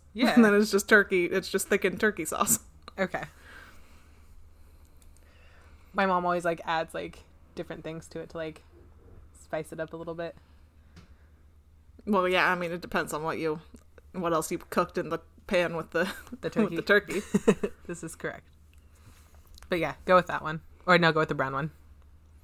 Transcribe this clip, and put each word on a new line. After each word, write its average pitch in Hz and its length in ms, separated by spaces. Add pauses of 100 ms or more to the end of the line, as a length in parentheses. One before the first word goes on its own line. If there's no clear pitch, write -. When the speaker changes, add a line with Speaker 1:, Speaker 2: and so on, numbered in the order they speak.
Speaker 1:
<laughs> - 80
Speaker 2:
Yeah. 220 220
Speaker 1:
And 233 80
then 208 100
it's 208 180
just 196 180
turkey, 190 380
it's 185 200
just - 220
thickened 190 320
turkey 196 240
sauce. - 340 (400)
Speaker 2:
Okay. 185 240 (2750)
My 196 120
mom 180 200
always, 175 180
like, 170 220
adds, 165 280
like, 165 260 (360)
different 165 300
things 160 240
to 165 100
it 160 120
to, 170 60
like, 160 240 (800)
spice 160 300
it 160 80
up 160 140
a - 20
little 165 200
bit. 170 200 (1700)
Speaker 1:
Well, 196 220
yeah, 180 240
I 185 40
mean, 175 180
it 170 80
depends 165 320
on 151 100
what 156 140
you, 160 240 (500)
what 170 220
else 160 180
you 170 60
cooked - 400
in 170 100
the 165 120 (280)
pan 170 300
with - 140
the, 175 180 (320)
Speaker 2:
The 165 80
Speaker 1:
<laughs> - 0
with - 40
Speaker 2:
turkey. 185 220
Speaker 1:
the 165 60
turkey. 202 400 (580)
Speaker 2:
<laughs> - 80
This 170 160
is 160 120
correct. - 340 (1200)
But 180 100
yeah, 147 140 (100)
go 185 140
with 175 100
that 147 160
one. 156 160 (260)
Or 175 120
no, 165 160
go 156 80
with 156 80
the 151 60
brown 139 180
one. 143 180 (720)